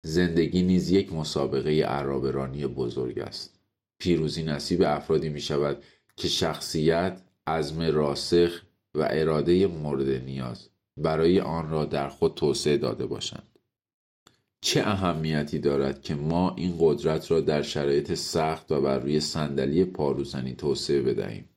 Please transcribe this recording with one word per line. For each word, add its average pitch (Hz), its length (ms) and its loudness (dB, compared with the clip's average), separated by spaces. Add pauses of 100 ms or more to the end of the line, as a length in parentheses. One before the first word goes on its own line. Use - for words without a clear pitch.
زندگی 85 600 2
نیز 90 280 2
یک 95 220 2
مسابقه 76 720 0
عرابرانی 67 800 -2
بزرگ 65 520 -4
است. - 420 -12 (380)
پیروزی 80 440 0
نصیب 78 400 0
افرادی 78 460 2
می‌شود 73 560 -2 (320)
که - 120 -4
شخصیت، 82 960 0 (240)
عزم 80 360 -2
راسخ 76 800 2 (320)
و 76 160 0
اراده 80 560 4
مورد 73 420 -2
نیاز 65 600 -6 (280)
برای 80 440 4
آن 80 300 -4
را 78 140 0
در 71 240 -2
خود - 260 0
توسعه 73 420 2
داده 62 300 -2
باشند. - 520 -10 (1000)
چه - 200 0
اهمیتی 80 800 0
دارد 69 440 0
که 80 120 -4
ما 82 400 0
این 87 260 -2
قدرت 78 500 2
را 82 100 4
در 76 220 2
شرایط 73 520 0
سخت 78 580 -2
و 71 80 2
بر 67 180 2
روی 73 220 0
صندلی 76 640 0
پاروزنی 67 720 -4
توسعه 71 480 0
بدهیم 52 540 -4